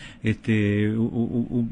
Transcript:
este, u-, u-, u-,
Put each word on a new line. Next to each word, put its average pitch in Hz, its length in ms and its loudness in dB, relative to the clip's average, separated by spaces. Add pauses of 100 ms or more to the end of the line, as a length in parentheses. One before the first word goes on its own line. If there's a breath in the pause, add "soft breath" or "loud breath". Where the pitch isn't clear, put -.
(220 loud breath)
este, 107 760 2
u-, 113 60 0
u-, 117 480 0
u-, 120 220 0